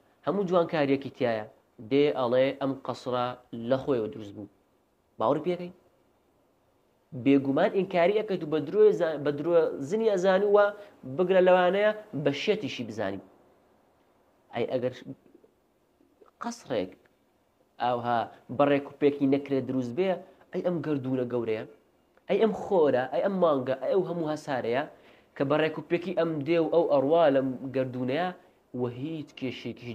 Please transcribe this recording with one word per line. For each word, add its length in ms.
هەموو 220
جوانکاریەکی 640
تایە.» 360
دێ 340
ئەڵێ: 340
«ئەم 240
قەسرە 460
لە 100
خۆیەوە 320
دروست 260
بوو.» 140
باوەڕی 260
پێکەی؟ 280
بێگومان 600
ئینکاری 460
ئەکەیت 260
و 80
بە 80
درۆی 320
زا-، 260
بە 120
درۆ 240
زنی 320
ئەزانی 440
وە 100
بگرە 340
لەوانەیە 500
بە 180
شێتیشی 520
بزانی. 360
ئەی 160
ئەگەر 280
قەسرێک 520
ئاوها 400
بەڕێک 360
و 120
پێکی 280
نەکرێت 400
دروست 280
بێ، 160
ئەی 140
ئەم 200
گەردوونە 460
گەورەیە، 360
ئەی 120
ئەم 120
خۆرە، 580
ئەی 140
ئەم 140
مانگە، 400
ئەی 140
ئەو 100
هەموو 300
هەسارەیە 500
کە 120
بەڕێک 320
و 60
پێکی 340
ئەم 140
دێ 180
و 80
ئەو 200
ئەڕوا 400
لەم 200
گەردوونەیە، 560
و 120
هیچ 480
کێشێکیش 600